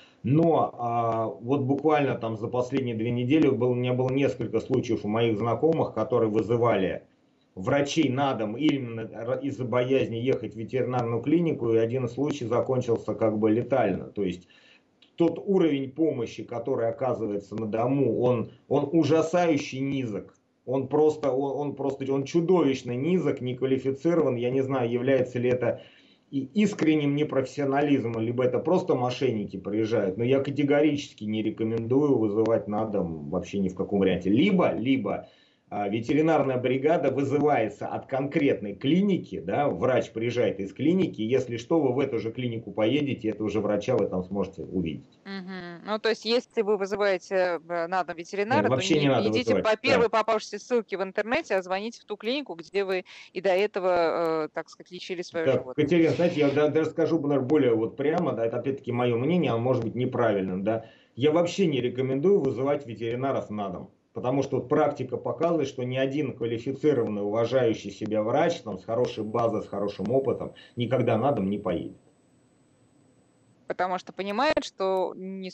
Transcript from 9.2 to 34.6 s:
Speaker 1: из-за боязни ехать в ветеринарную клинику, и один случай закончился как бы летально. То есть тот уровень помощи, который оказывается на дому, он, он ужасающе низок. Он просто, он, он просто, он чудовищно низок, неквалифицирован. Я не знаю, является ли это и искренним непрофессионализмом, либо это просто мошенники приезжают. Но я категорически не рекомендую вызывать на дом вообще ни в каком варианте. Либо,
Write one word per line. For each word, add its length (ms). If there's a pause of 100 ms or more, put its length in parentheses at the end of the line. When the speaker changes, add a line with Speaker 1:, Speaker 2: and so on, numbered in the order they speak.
Speaker 1:
из-за 240
боязни 520
ехать 380
в 40
ветеринарную 640
клинику, 500
и 60
один 300
случай 360
закончился 680
как 240
бы 120
летально. 600
То 120
есть 240 (720)
тот 280
уровень 460
помощи, 540
который 440
оказывается 680
на 120
дому, 540
он, 320 (160)
он 240
ужасающе 880
низок. 540 (320)
Он 220
просто, 440
он, 360
он 80
просто, 360
он 120
чудовищно 680
низок, 480
неквалифицирован. 960
Я 140
не 120
знаю, 280
является 480
ли 120
это 300 (500)
и 140 (100)
искренним 600
непрофессионализмом, 1080
либо 220
это 160
просто 340
мошенники 640
приезжают. 580
Но 80
я 160
категорически 840
не 180
рекомендую 760
вызывать 500
на 180
дом 440
вообще 280
ни 100
в 60
каком 240
варианте. 320
Либо, 420